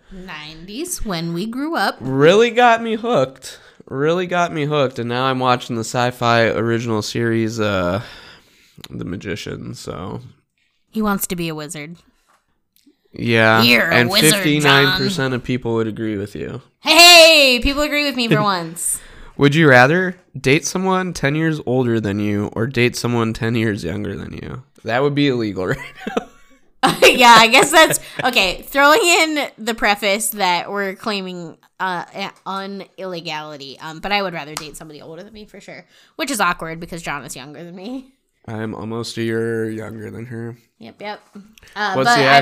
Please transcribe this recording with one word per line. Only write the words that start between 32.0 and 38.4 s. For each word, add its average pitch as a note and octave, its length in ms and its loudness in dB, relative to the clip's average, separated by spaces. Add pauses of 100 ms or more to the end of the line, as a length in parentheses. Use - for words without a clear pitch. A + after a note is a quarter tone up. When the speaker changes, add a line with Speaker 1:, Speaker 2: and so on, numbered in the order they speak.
Speaker 1:
un-illegality, E3 1300 -12
um, D#3+ 200 -14
but F#3+ 120 -6
I G3+ 100 0
would F#3 120 -4
rather D3+ 220 -10
date D3+ 200 -12
somebody D3+ 260 -18
older D#3+ 220 -18
than G#3+ 100 -20
me G#3+ 120 -20
for G3+ 160 -20
sure, D3+ 240 -20 (320)
which C#4+ 140 -6
is G#3+ 100 -2
awkward E3+ 380 -4
because E3+ 220 -12
John D3 220 -8
is - 120 -14
younger D3 280 -16
than F3 120 -16
me. B3 380 -14 (340)